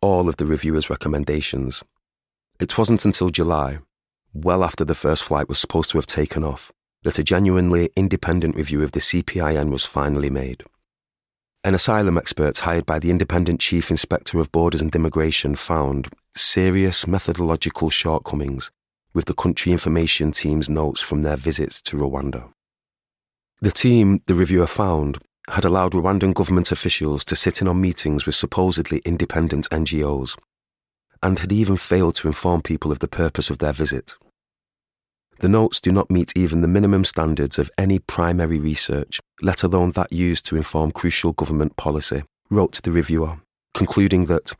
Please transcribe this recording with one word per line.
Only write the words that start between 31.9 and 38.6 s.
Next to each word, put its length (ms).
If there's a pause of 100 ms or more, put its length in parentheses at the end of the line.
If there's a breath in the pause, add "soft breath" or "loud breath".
to 120
inform 360
people 280
of 80
the 80
purpose 440
of 80
their 140
visit. 420 (1200)
The 100
notes 320
do 100
not 200
meet 240
even 260
the 60
minimum 360
standards 540
of 180
any 220
primary 640
research, 600 (220)